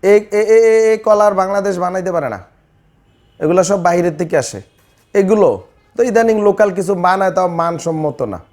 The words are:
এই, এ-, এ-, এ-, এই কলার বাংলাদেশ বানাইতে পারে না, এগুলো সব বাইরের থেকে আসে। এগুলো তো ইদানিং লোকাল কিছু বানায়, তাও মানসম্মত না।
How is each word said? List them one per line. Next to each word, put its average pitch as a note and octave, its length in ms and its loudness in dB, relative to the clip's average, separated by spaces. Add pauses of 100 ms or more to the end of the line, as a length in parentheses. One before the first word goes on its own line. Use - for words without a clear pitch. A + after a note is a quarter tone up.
এই, G3+ 160 4 (200)
এ-, G#3+ 160 -2
এ-, A3+ 160 6
এ-, A3 200 2
এই A3 60 0
কলার G#3 440 2
বাংলাদেশ G3 420 -2
বানাইতে F3+ 320 -4
পারে D3 140 -4
না, G#2 100 -10 (1040)
এগুলো F3 260 2
সব G3 180 0
বাইরের F3 320 0
থেকে D#3+ 240 -4
আসে। - 160 -10 (540)
এগুলো G3 360 2 (460)
তো A#3 140 -2
ইদানিং A3+ 280 2 (100)
লোকাল G#3 300 2
কিছু G3 160 -4 (120)
বানায়, F#3+ 300 0
তাও F#3 120 0 (140)
মানসম্মত D#3+ 600 -4
না। G2+ 180 -8 (140)